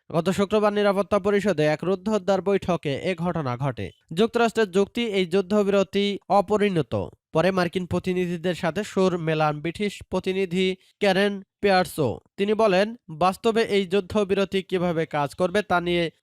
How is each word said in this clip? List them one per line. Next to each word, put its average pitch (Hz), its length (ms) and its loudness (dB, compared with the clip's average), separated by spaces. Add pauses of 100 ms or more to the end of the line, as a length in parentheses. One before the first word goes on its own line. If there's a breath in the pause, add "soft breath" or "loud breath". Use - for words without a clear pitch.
(120)
গত 165 180 0
শুক্রবার 208 420 2
নিরাপত্তা 202 460 2
পরিষদে 190 460 0
এক 151 200 0
রুদ্ধদ্বার 190 580 0
বৈঠকে 175 520 -2
এ 180 200 -4
ঘটনা 165 420 -4
ঘটে। 123 340 -4 (240)
যুক্তরাষ্ট্রের 220 560 2
যুক্তি, 196 340 0
এই 196 220 0
যুদ্ধবিরতি 202 920 0 (100)
অপরিণত। 190 800 0 (240)
পরে 165 180 2
মার্কিন 180 360 0
প্রতিনিধিদের 180 680 -2
সাথে 190 300 -4
সুর 185 340 0
মেলান 156 420 0
ব্রিটিশ 185 500 -6
প্রতিনিধি 185 680 -2 (220 soft breath)
ক্যারেন 196 440 2 (180)
পিয়ার্সও। 180 580 2 (180)
তিনি 202 180 0
বলেন, 214 420 2 (120)
"বাস্তবে 190 540 0
এই 202 240 0
যুদ্ধবিরতি 190 760 0
কিভাবে 170 440 -2
কাজ 147 280 -2
করবে 185 280 0
তা 180 180 0
নিয়ে 175 300 0 (120)